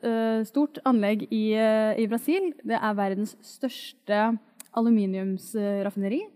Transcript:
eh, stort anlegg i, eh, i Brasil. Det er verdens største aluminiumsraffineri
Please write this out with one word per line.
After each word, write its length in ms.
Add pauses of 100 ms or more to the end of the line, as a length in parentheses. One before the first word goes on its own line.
eh, 460
stort 380
anlegg 440
i, 240
eh, 460
i 80
Brasil. 460 (120)
Det 140
er 160
verdens 480
største 960 (340)
aluminiumsraffineri 1500 (140)